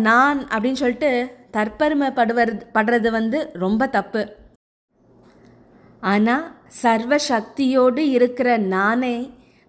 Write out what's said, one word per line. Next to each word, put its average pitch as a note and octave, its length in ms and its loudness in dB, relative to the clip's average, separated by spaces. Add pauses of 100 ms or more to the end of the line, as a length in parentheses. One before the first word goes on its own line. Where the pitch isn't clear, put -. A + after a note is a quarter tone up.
நான் C4+ 400 4
அப்படின்னு B3 360 -4
சொல்லிட்டு B3+ 280 0 (420)
தற்பெருமைப்படுவது, A#3+ 1000 0 (180)
படுறது A3+ 380 2
வந்து A3+ 280 -2 (140)
ரொம்ப G#3+ 360 -2
தப்பு. G#3+ 340 -4 (1800)
ஆனா G#3+ 340 2 (380)
சர்வ A3+ 380 0 (160)
சக்தியோடு B3+ 840 0
இருக்கிற B3 400 2 (160)
நானே A3+ 500 0 (520)